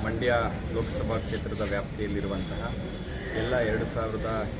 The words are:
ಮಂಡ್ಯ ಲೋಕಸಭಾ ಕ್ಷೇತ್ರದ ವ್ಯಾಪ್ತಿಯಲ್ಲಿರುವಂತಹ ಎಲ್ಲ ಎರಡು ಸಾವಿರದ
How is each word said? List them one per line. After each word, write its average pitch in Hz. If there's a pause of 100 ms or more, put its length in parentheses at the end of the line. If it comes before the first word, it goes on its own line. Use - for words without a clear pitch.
ಮಂಡ್ಯ 113 (380)
ಲೋಕಸಭಾ 113
ಕ್ಷೇತ್ರದ 107
ವ್ಯಾಪ್ತಿಯಲ್ಲಿರುವಂತಹ 101 (680)
ಎಲ್ಲ 117
ಎರಡು 113
ಸಾವಿರದ 113 (300)